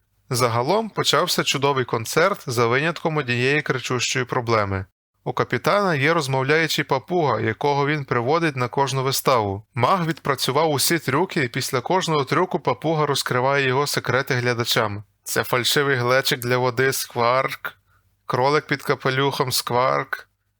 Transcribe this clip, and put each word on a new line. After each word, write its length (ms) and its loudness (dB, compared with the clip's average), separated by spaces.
Загалом 600 0
почався 540 0
чудовий 400 0
концерт, 640 0
за 200 0
винятком 500 0
однієї 460 0
кричущої 640 -2
проблеми. 600 0
У 80 -6
капітана 640 0
є 200 2
розмовляючий 680 0
папуга, 560 0
якого 460 0
він 180 -2
приводить 520 0
на 120 -2
кожну 340 -2
виставу. 720 0
Маг 320 2
відпрацював 640 0
усі 280 2
трюки, 460 0
і 40 -2
після 320 -2
кожного 440 0
трюку 340 0
папуга 480 0
розкриває 600 0
його 200 0
секрети 480 0
глядачам. 720 0
«Це 200 -2
фальшивий 520 2
глечик 440 0
для 180 0
води, 340 2
скварк. 840 -2
Кролик 400 2
під 160 -2
капелюхом, 680 0
скварк. 760 -2